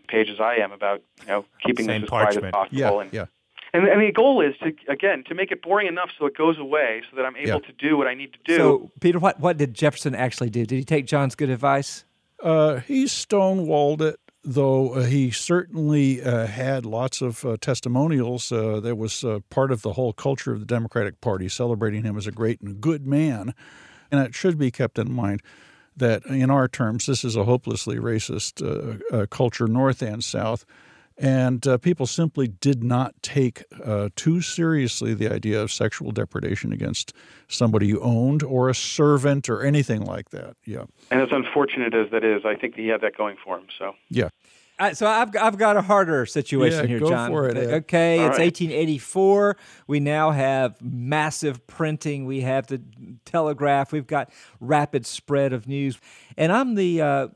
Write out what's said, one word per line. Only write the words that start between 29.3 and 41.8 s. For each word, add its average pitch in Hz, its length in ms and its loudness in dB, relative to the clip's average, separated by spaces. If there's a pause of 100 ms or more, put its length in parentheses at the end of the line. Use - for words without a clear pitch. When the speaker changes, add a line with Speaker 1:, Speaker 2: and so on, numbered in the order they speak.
Speaker 3:
North 127 340 2
and 110 220 -6
South. 110 420 -4 (520)
And, 127 500 2
uh, 127 100 4
people 160 300 0
simply 151 400 0
did 117 360 0
not 123 380 0
take, - 420 -2 (200)
uh, 104 320 -2
too 170 260 0
seriously 147 720 0
the 110 180 -2
idea 107 300 -2
of 110 100 -4
sexual 113 400 -4
depredation 101 640 -4
against - 400 -6 (340)
somebody 110 380 2
you 104 140 2
owned 123 420 2
or 131 280 2
a 127 40 2
servant 143 720 2
or 110 140 -2
anything 135 420 2
like 95 260 -8
that. - 260 -14 (100)
Yeah. 95 200 -10 (260)
Speaker 1:
And 127 100 4
as 127 100 0
unfortunate 131 640 -2